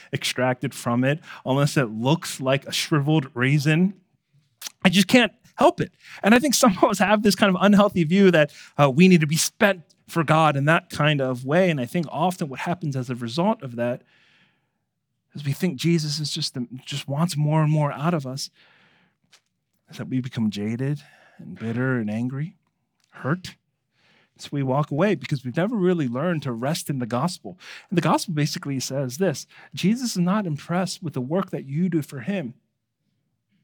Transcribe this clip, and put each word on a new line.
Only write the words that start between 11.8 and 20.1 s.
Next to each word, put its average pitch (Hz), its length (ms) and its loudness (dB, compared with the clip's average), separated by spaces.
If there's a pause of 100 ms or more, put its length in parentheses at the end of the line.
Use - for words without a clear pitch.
I 120 60 -4
think 175 240 -4
often 170 380 -4
what 127 120 -12
happens 165 360 -6
as 127 120 -6
a 127 60 -6
result 135 480 -2
of 120 140 -12
that 120 260 -4 (1300)
is 143 100 -12
we 139 80 -2
think 151 260 -4
Jesus 156 400 -2
is 143 140 -8
just, - 240 -6 (280)
just - 220 -12
wants 143 300 -2
more 151 260 0
and 151 80 2
more 151 220 0
out 147 220 -2
of 151 120 -4
us, 131 240 -10 (1400)
is - 100 -16
that 110 100 -10
we 131 120 -2